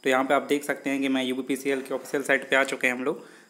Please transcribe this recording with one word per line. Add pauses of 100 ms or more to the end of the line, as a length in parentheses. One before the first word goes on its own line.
तो
यहाँ
पे
आप
देख
सकते
हैं
कि
मैं
यूपीपीसीएल
के
official
site
पे
आ
चुके
हैं
हम
लोग। (240)